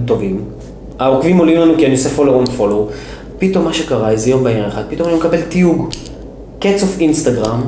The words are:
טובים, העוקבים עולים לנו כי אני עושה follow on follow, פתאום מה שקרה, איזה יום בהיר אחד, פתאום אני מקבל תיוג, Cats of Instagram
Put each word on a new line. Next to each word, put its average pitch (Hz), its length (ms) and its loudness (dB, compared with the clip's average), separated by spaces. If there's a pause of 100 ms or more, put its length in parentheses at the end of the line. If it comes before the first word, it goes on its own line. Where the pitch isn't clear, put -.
טובים, 101 360 -2 (580)
העוקבים 139 380 4
עולים 165 200 6
לנו 165 200 6
כי 160 80 4
אני 131 100 4
עושה 131 220 0
follow 127 300 4
on - 140 -2
follow, 104 300 0 (480)
פתאום 190 260 2
מה 156 80 -2
שקרה, 127 360 -2
איזה 110 200 0
יום 131 140 4
בהיר 110 240 0
אחד, 107 220 -6
פתאום 170 200 -2
אני 165 80 2
מקבל 165 240 0
תיוג, 170 480 0 (720)
Cats - 20 -4 (180)
of 190 200 -2
Instagram 120 480 0 (180)